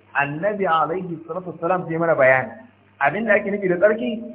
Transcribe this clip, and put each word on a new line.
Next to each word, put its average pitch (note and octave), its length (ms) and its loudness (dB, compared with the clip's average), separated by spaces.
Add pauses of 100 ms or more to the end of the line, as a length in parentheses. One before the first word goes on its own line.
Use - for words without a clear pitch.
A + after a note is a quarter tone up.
(140)
Annabi E3 520 -2
alaihi E3 520 -2 (100)
salatu F3 240 -8
wassalam F3 360 -2
sai E3 100 -4
mana E3 180 2
bayani. C3 360 4 (480)
Abin F#3+ 260 0
da G#3 80 2
ake G3 180 0
nufi G3+ 160 -2
da F3 100 2
tsarki, F#3+ 440 2 (140)